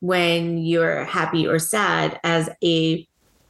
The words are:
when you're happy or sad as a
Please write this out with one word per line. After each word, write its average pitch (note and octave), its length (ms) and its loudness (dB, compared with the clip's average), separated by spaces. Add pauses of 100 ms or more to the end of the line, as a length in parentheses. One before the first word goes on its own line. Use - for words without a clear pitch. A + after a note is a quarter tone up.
when E3+ 560 0
you're E3 480 0
happy D#3+ 420 0
or E3 120 2
sad E3 640 -2
as E3 240 2 (120)
a E3 460 0 (420)